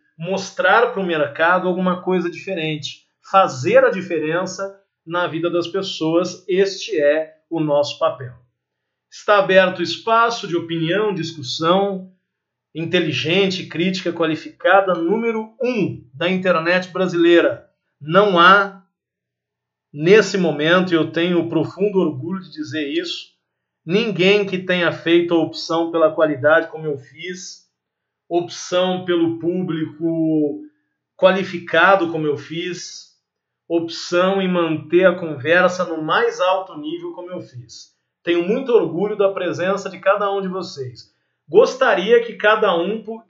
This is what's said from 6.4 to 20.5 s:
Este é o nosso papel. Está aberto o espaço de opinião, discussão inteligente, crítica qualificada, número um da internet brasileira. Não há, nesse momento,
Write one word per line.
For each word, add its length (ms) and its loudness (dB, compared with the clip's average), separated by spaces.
Este 520 -2
é 360 0
o 100 -4
nosso 380 0
papel. 360 -4
Está 280 2
aberto 400 4
o 40 -2
espaço 640 0
de 80 -4
opinião, 580 -2
discussão 1000 -2
inteligente, 920 -2
crítica 480 -4
qualificada, 800 0
número 680 -2
um 520 -4
da 160 -4
internet 600 0
brasileira. 800 2
Não 400 2
há, 440 6
nesse 460 4
momento, 540 2